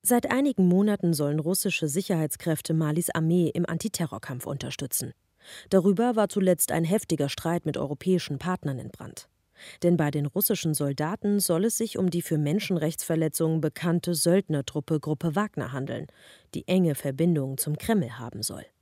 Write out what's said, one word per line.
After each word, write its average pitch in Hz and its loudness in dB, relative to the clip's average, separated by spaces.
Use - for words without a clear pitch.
Seit 240 2
einigen 247 4
Monaten 185 4
sollen 147 0
russische 170 -2
Sicherheitskräfte 160 -2
Malis 160 0
Armee 165 2
im 175 -2
Antiterrorkampf 160 -6
unterstützen. 127 -6
Darüber 202 4
war 208 4
zuletzt 185 2
ein 160 2
heftiger 160 0
Streit 165 -2
mit 139 -2
europäischen 147 -2
Partnern 151 -4
entbrannt. - -14
Denn 175 6
bei 147 2
den 143 0
russischen 180 0
Soldaten 156 -2
soll 180 2
es 226 0
sich 226 -4
um 185 2
die 170 -2
für 160 0
Menschenrechtsverletzungen 160 0
bekannte 170 0
Söldnertruppe 156 0
Gruppe 151 -2
Wagner 151 -4
handeln, 131 -6
die - -8
enge 180 4
Verbindungen 139 0
zum 151 -2
Kreml 139 -2
haben 117 -10
soll. 92 -8